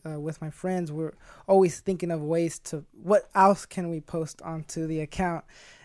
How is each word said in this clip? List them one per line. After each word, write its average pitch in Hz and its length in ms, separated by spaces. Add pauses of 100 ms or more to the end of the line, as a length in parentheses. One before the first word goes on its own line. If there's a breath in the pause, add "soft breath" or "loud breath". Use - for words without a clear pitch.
uh, 156 140
with 156 220
my 156 100
friends, 180 400
we're 156 220 (340 loud breath)
always 190 320
thinking 175 320
of 160 120
ways 165 360 (120)
to, 147 140 (180)
what 190 320
else 196 320
can 175 220
we 160 120
post 160 420
onto 160 460
the 156 120
account? 170 440 (400 loud breath)